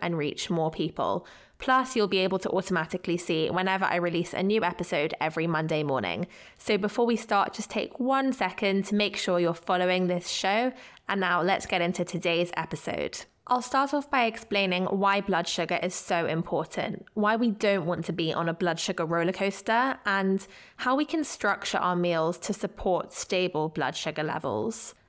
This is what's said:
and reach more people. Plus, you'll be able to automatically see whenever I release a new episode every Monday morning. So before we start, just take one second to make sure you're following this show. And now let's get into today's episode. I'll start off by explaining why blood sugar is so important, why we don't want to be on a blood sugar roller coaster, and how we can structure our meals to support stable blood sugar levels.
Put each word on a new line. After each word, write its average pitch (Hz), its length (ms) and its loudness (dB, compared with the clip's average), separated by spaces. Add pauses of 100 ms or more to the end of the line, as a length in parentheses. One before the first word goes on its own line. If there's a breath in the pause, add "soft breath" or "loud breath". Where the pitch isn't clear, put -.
and 170 160 -2
reach 147 320 -2
more 160 220 2
people. 151 560 -2 (320 loud breath)
Plus, 262 380 2
you'll 208 100 4
be 190 120 2
able 185 200 2
to - 120 -4
automatically 175 640 0
see 160 320 0
whenever 190 380 2
I - 100 2
release 175 380 0
a - 80 -2
new 214 200 2
episode 170 600 0
every 160 240 0
Monday 156 360 0
morning. 120 440 -2 (320 loud breath)
So 214 180 0
before 208 300 0
we 233 100 4
start, 214 380 0
just - 160 -8
take - 280 -6
one 269 360 2
second 196 520 0
to 208 80 -2
make 208 220 0
sure 175 240 2
you're 165 140 4
following 180 520 2
this 175 220 -2
show. 226 440 0 (360 loud breath)
And 196 100 0
now 180 220 2
let's 180 240 2
get 185 160 0
into 175 240 0
today's 170 540 0
episode. - 680 -4 (220)
I'll 247 160 2
start 277 320 0
off 285 160 -2
by 254 140 2
explaining 196 600 0
why 196 380 2
blood 170 260 0
sugar 170 340 -2
is 180 120 -2
so 170 320 0
important, 160 880 -2
why 214 220 2
we 226 160 2
don't 196 340 2
want 165 200 -2
to 180 60 -2
be 165 220 -2
on 165 160 0
a 160 40 -2
blood 165 240 0
sugar 175 280 -2
roller 170 260 2
coaster, 226 720 0
and 196 420 0 (320 loud breath)
how 254 180 2
we 294 80 2
can 320 200 -2
structure - 540 -2
our 180 180 2
meals 170 420 2
to - 140 -4
support - 600 -2
stable 180 560 0
blood 151 280 -4
sugar 151 280 -4
levels. 151 720 -4 (140 soft breath)